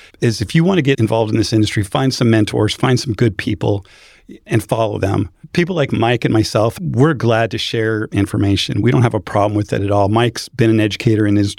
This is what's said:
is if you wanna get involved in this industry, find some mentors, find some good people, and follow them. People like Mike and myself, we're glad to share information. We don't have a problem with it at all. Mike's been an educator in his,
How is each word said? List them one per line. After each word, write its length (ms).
is 220
if 120
you 100
wanna 180
get 180
involved 320
in 60
this 160
industry, 300
find 300
some 160
mentors, 440
find 260
some 140
good 240
people, 480
and 160
follow 340
them. 320
People 220
like 180
Mike 320
and 80
myself, 480
we're 320
glad 380
to 60
share 540
information. 680
We 100
don't 120
have 100
a 60
problem 360
with 160
it 120
at 80
all. 180
Mike's 400
been 200
an 100
educator 480
in 80
his, 240